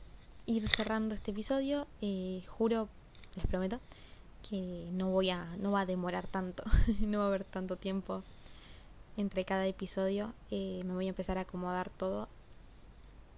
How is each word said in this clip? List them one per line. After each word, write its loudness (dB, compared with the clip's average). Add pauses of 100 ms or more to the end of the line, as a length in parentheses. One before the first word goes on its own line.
(460)
ir 2
cerrando 2
este -4
episodio. 0 (160)
Eh, -2
juro, 2 (480)
les 0
prometo, 2 (720)
que -4
no 2
voy 6
a, 0 (120)
no 2
va 6
a 2
demorar 0
tanto, -2 (200)
<laughs> 6
no 4
va 4
a 4
haber 2
tanto -4
tiempo -2 (960)
entre 0
cada 2
episodio. 0 (180)
Eh, -2
me -2
voy 0
a 0
empezar -2
a -2
acomodar -2
todo -4 (1120)